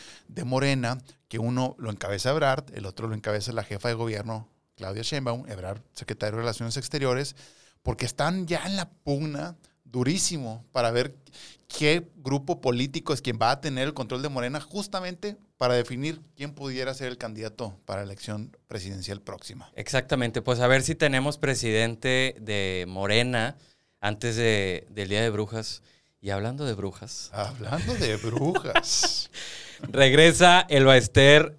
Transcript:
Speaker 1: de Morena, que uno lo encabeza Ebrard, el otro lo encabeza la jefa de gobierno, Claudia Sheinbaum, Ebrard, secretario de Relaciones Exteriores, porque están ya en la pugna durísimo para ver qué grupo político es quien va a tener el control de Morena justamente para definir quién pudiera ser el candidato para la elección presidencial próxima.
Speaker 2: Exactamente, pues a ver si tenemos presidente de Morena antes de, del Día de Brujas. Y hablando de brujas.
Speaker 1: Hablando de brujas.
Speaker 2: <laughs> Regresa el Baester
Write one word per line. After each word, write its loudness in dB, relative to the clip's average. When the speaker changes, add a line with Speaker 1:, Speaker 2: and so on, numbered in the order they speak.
Speaker 1:
de -10
Morena, 0
que -6
uno -2
lo -8
encabeza -2
Ebrard, 0
el -10
otro -8
lo -4
encabeza -4
la -4
jefa -8
de 0
gobierno, -6
Claudia -8
Sheinbaum, -6
Ebrard, -10
secretario -8
de -4
Relaciones -4
Exteriores, -2
porque -4
están -2
ya -4
en -4
la -4
pugna -6
durísimo -2
para 2
ver 0
qué 2
grupo -2
político 0
es -4
quien -4
va 4
a -2
tener -4
el -6
control -6
de -6
Morena -6
justamente -10
para 2
definir -2
quién -12
pudiera -6
ser -10
el -10
candidato -10
para -8
la -8
elección -12
presidencial -10
próxima. -16
Speaker 2:
Exactamente, -2
pues 0
a 4
ver 6
si -2
tenemos 0
presidente 0
de -2
Morena 0
antes -4
de, 0
del -8
Día 0
de 2
Brujas. -6
Y -6
hablando -4
de -2
brujas. -10
Speaker 1:
Hablando -6
de 0
brujas. -2
Speaker 2:
<laughs> -14
Regresa 8
el 6
Baester 8